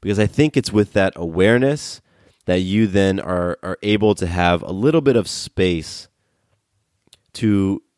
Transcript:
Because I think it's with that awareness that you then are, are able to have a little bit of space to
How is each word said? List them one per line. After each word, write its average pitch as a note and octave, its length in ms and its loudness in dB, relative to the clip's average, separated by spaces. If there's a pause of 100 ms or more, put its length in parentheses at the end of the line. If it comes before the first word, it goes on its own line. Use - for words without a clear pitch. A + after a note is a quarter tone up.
Because G2 160 -2
I G#2+ 80 2
think D3 320 0
it's - 160 -4
with G#2 200 2
that F#2+ 220 0
awareness A2 840 0 (440)
that F2+ 160 0
you G2+ 260 0
then G2 320 2
are, F2 420 -4
are F#2 220 -10
able G#2 320 2
to - 100 -6
have F2 380 0
a - 80 -10
little C#3 300 0
bit C3+ 140 2
of G#2 120 0
space - 800 -4 (1300)
to G2 500 0 (140)